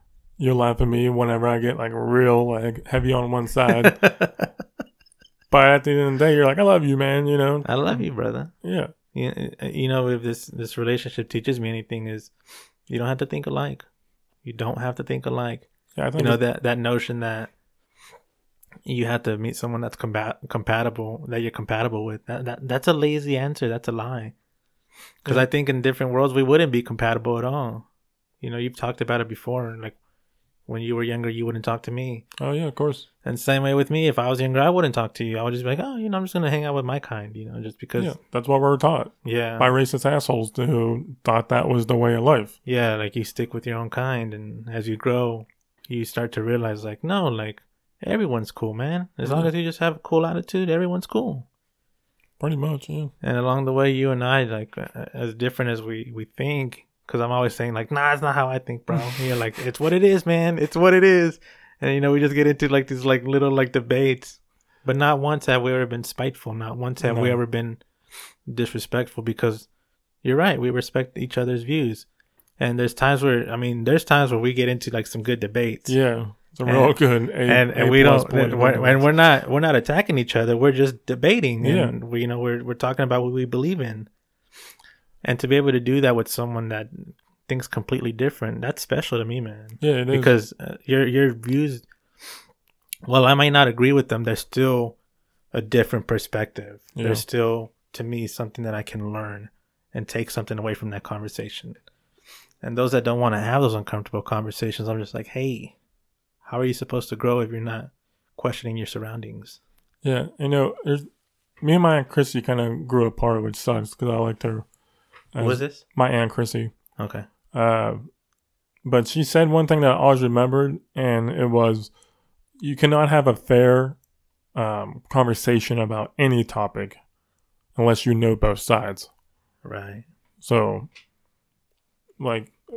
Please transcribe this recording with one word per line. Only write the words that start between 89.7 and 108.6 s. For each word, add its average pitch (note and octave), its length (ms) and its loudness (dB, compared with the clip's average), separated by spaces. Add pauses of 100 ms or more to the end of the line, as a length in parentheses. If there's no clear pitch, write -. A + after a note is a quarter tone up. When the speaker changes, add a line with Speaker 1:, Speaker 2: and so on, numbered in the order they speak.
Speaker 1:
Yeah, D3 120 2 (100)
it B2 80 -2
is. B2+ 60 4
Speaker 2:
Because, B2 440 4
uh, - 240 -12
your, C3 220 2
your C3 260 2
views, B2 520 -4 (1200)
well, B2+ 180 6
I C3+ 100 6
might C#3+ 180 4
not C#3+ 160 6
agree A#2+ 240 4
with C#3 160 4
them, A2+ 160 -2
they're A2 120 0
still B2 600 0 (560)
a A#2 100 -4
different A2 440 0
perspective. G#2+ 760 -6 (140)
Speaker 1:
Yeah. A2+ 100 -6
Speaker 2:
They're A2 100 0
still, A2+ 580 -2 (220)
to A#2+ 100 -10
me, A#2 220 -6
something A2+ 380 -10
that A2 100 -4
I G#2 80 -6
can G#2 300 -10
learn G#2 380 -10 (440)
and A2 140 -8
take A2+ 220 -6
something G#2+ 280 -8
away G#2+ 160 -6
from A2 160 -8
that G2+ 120 -10
conversation. G#2+ 720 -12 (840)
And A#2+ 180 -8
those B2+ 140 0
that A#2+ 120 2
don't A#2+ 160 0
wanna A2 200 2
have A#2+ 220 0
those A2+ 120 2
uncomfortable G#2 480 -6
conversations, A2 640 -6
I'm A2 120 -4
just G#2 140 -10
like, A2+ 140 -10
"Hey, B2+ 480 -8 (680)
how A#2+ 160 -6
are B2+ 40 0
you B2+ 100 0
supposed B2 360 -6
to A2+ 60 -8
grow B2 240 0
if A2+ 100 -4
you're A2+ 100 -8
not A2+ 300 -8 (460)
questioning A#2 400 -6